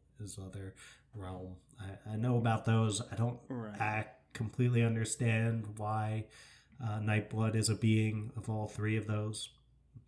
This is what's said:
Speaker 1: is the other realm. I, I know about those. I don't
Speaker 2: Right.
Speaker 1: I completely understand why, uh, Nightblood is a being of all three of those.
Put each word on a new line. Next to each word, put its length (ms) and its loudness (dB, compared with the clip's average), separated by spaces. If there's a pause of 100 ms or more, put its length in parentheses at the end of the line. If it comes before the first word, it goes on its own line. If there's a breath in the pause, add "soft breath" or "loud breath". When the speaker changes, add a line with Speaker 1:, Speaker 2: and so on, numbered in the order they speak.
(220)
Speaker 1:
is 140 -10
the 80 -12
other 320 -12 (400 loud breath)
realm. 400 -10 (240)
I, 340 -10
I 40 -4
know 200 4
about 280 2
those. 360 4 (100)
I 40 -8
don't 320 0
Speaker 2:
Right. 320 -8
Speaker 1:
I 260 0 (280)
completely 500 2
understand 920 2
why, 480 -2 (580 loud breath)
uh, 160 -2
Nightblood 560 2
is 140 2
a 60 4
being 600 2
of 140 -8
all 180 -2
three 300 -2
of 100 -2
those. 420 -4 (580)